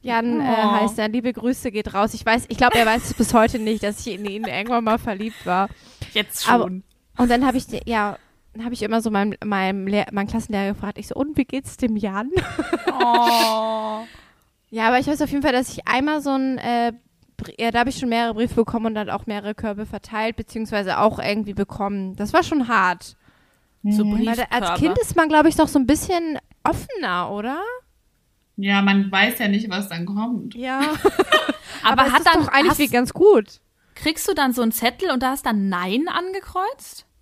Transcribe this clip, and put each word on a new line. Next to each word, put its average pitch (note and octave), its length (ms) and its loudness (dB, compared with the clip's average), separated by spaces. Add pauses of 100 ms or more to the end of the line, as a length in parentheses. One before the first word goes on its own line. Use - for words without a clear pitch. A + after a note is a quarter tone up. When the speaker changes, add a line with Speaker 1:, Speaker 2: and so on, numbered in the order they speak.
Speaker 1:
Jan, A#3 400 0
äh, - 20 -2
Speaker 2:
Oh. A3 300 2
Speaker 1:
heißt G#3+ 240 2
der. G#3+ 120 -2
Liebe A#3+ 240 -2
Grüße A#3+ 380 -4
geht G#3 220 -6
raus.“ G#3 200 0
Ich - 120 -12
weiß, A3+ 240 2
ich A3 80 -6
glaub, B3 180 4
er A#3 100 6
weiß A3+ 200 2
es - 80 -6
bis A3+ 200 0
heute A3+ 240 6
nicht, G#3+ 260 -2
dass G#3 220 -6
ich A3 80 -8
in G3+ 120 -8
ihn G#3 220 -6
irgendwann A3+ 360 -2
mal A3 160 2
verliebt G#3+ 460 -8
war. F#3 240 0 (440)
Speaker 2:
Jetzt - 320 -4
Speaker 1:
Aber A3+ 200 4
Speaker 2:
schon. F#3 180 -8 (340)
Speaker 1:
und B3 140 4
dann B3 140 4
hab B3+ 100 2
ich, A#3+ 120 -2
die, G#3+ 180 -8
ja, G#3 320 -2 (360)
dann A3+ 120 -10
hab A#3+ 80 -6
ich A3+ 100 -6
immer A3 180 0
so A3 100 -2
meinem, G3+ 240 2 (100)
meinem F#3+ 420 -2
Lehr-, G3+ 240 0
meinen G3+ 160 -2
Klassenlehrer G#3 460 -4
gefragt, G3+ 240 -8
ich G#3+ 100 -14
so, - 80 -10
„Und D4 220 -2
wie C4+ 80 2
geht's - 320 -10
dem A3+ 180 -2
Jan?“ G#3 400 -4
<laughs> F#4+ 60 4 (460)
Speaker 2:
Oh. A3+ 1200 2 (640)
Speaker 1:
Ja, A3+ 180 0
aber B3 120 4
ich - 80 0
weiß D4 140 0
auf C#4 80 0
jeden C#4 140 -2
Fall, D4 100 2
dass B3 160 0
ich - 180 -10
einmal C#4+ 340 0
so C#4 100 -2
ein, C4 260 0
äh, A#3 340 0 (460)
Br-, - 220 -12
ja, A#3 120 0
da A#3 80 2
hab A#3+ 80 2
ich C4+ 100 -6
schon B3 120 -2
mehrere A#3 240 0
Briefe A#3 220 -2
bekommen A3+ 320 0
und A3 80 -4
dann G#3+ 140 -4
auch - 160 -6
mehrere G#3 300 -6
Körbe G#3+ 300 -6
verteilt, A3 500 -6
beziehungsweise G#3+ 640 -4
auch G#3+ 200 2
irgendwie G#3 340 -4
bekommen. G3 640 -6
Das G#3 180 -6
war E4 100 4
schon C#4+ 240 -2
hart. F#3 480 0 (720)
Speaker 2:
So G#3 180 4
Speaker 3:
Mhm. G#3 200 0
Speaker 1:
Weil A3+ 120 0
da, B3 120 -2
als G3+ 220 0
Speaker 2:
Briefkörbe. F3+ 80 -2
Speaker 1:
Kind F4+ 200 2
ist - 160 -4
man, D#4+ 140 4
glaub D4+ 160 6
ich, D#4+ 120 4
noch D#4 100 4
so C#4+ 120 2
ein B3+ 60 2
bisschen D#4+ 520 0 (260)
offener, F#3 680 -2
oder? A#3 280 -6 (1000)
Speaker 3:
Ja, G3 240 2
man G3 300 4
weiß G#3 280 2
ja A3 80 0
nicht, G#3 220 0
was G3 200 -4
dann E3+ 160 -6
kommt. G#3+ 500 -4
Speaker 1:
Ja. C4+ 380 -2 (440)
Speaker 2:
<laughs> - 440 -6
Aber C4 200 4
Speaker 1:
Aber - 60 6
es D4 60 2
Speaker 2:
hat - 80 6
Speaker 1:
ist F4+ 60 2
Speaker 2:
dann, E4 180 6
Speaker 1:
doch - 60 -6
eigentlich D4 200 4
Speaker 2:
hast D4 80 0
Speaker 1:
wie C#4+ 80 4
ganz B3 260 0
gut. F4+ 460 6 (360)
Speaker 2:
kriegst - 320 -2
du G4 60 0
dann C#4 200 2
so B3 80 -2
einen A3+ 100 2
Zettel B3+ 400 -2
und B3 100 0
da C4 120 0
ist - 120 -8
dann G#3 240 0
Nein F#3+ 380 -2
angekreuzt? F#4+ 1000 -6 (160)